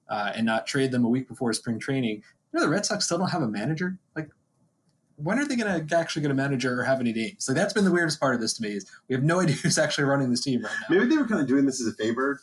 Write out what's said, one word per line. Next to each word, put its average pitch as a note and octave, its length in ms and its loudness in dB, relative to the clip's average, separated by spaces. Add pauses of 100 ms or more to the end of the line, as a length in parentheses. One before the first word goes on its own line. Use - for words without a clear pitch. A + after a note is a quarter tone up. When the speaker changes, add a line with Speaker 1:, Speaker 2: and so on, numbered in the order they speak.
Speaker 1:
uh, G#2 280 -4
and A2+ 100 0
not A2+ 220 0
trade C3+ 240 0
them B2 120 2
a A2+ 40 0
week B2+ 180 0
before A#2 260 -4
spring A2 280 -6
training. A#2+ 420 -4 (300)
You D#4+ 80 -2
know, - 20 -
the A3 60 2
Red F#3+ 180 0
Sox G3 200 -2
still E3+ 120 -2
don't F#3 120 -2
have E3+ 120 -2
a A#2 60 0
manager. D3+ 500 -4 (160)
Like, D#3 140 -8 (880)
when F3 220 -2
are D4 80 0
they C#4 80 -2
gonna G3 380 -2
actually E3 300 0
get D3 80 0
a C#3 40 0
manager C3 460 0
or - 20 -2
have C3 160 2
any A#2+ 140 0
names? A2 340 -4
Like, E3 100 0
that's G3 180 2
been G#3 100 4
the F#3 80 6
weirdest E3+ 260 2
part C3+ 160 2
of A#2 60 -2
this A2 140 -2
to - 80 -6
me, G#2 80 -2
is G2+ 200 -8 (180)
we C3 60 -2
have C3 80 0
no E3 180 4
<laughs> - 20 2
idea D#3 140 2
who's - 220 0
actually D3+ 260 2
running C#3 260 2
this A#2+ 120 0
team B2 200 0
right G#2+ 180 -6
now. - 160 2
Speaker 2:
Maybe A#3+ 120 4
they D#4 80 4
were C#4+ 100 2
kinda G3 180 0
doing C#3 220 4
this C3 140 0
as A#2+ 60 -2
a G#2+ 60 -2
favor B2+ 500 -2